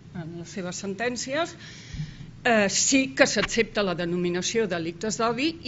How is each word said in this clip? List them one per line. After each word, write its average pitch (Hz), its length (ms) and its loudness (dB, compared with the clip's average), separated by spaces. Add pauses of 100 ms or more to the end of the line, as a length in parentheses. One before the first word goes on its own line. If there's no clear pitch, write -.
(200)
en 165 200 -8
les - 180 -10
seves 180 260 -6
sentències. 247 720 -2 (920)
Eh, 220 240 6
sí 262 380 4 (100)
que 277 100 8
s'accepta 220 560 2
la 185 140 0
denominació 180 720 0
delictes 175 480 -4
d'odi 240 320 2 (200)